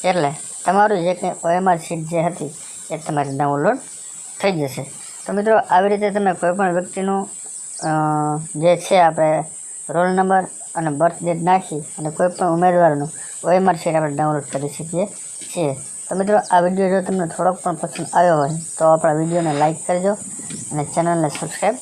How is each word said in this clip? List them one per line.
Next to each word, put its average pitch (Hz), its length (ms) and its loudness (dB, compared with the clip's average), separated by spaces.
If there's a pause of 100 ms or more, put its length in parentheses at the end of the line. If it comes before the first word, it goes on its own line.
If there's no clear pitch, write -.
એટલે 175 300 2 (320)
તમારું 202 360 4
જે 180 120 2
કંઈ 180 180 -2 (120)
ઓ 170 60 0
એમ 185 200 4
આર 175 80 4
શીટ 165 220 -6
જે 160 220 -2
હતી 156 320 -2 (380)
એ 156 60 -6
તમારી 143 400 -2
ડાઉનલોડ 143 400 2 (640)
થઈ 196 100 2
જશે. 139 320 -4 (420)
તો 190 80 -4
મિત્રો, 208 240 4
આવી 185 320 4
રીતે 202 220 2
તમે 196 220 2
કોઈ 175 240 0
પણ 190 160 2
વ્યક્તિનું, 196 560 -2 (540)
અ, 160 60 0 (680)
જે 165 220 4
છે 170 180 0
આપણે 160 480 4 (460)
રોલ 170 180 2
નંબર 190 400 4 (280)
અને 165 140 -2
બર્થ 160 340 0
ડેટ 170 180 0
નાખી 180 380 2
અને 151 300 -8
કોઈ 180 180 0
પણ 180 200 0
ઉમેદવારનું 165 640 4 (340)
ઓ 165 80 0
એમ 185 180 4
આર 175 60 4
શીટ 165 200 -2
આપણે 151 200 0
ડાઉનલોડ 151 280 0
કરી 143 240 -6
શકીએ 160 380 -4 (500)
છીએ. 151 180 0 (360)
તો 175 60 -2
મિત્રો, 202 240 4 (120)
આ 180 80 6
વીડિયો 185 300 2
જો 190 120 2
તમને 185 260 -2
થોડોક 180 360 0
પણ 175 120 -2
પસંદ 170 380 -8
આવ્યો 175 240 6
હોય 143 120 2 (280)
તો 160 80 2
આપણા 160 280 6
વીડિયોને 165 400 0
લાઈક 156 340 0
કરજો 180 260 0 (580)
અને 147 120 -2
ચેનલને 165 460 0
સબસ્ક્રાઈબ 185 520 -2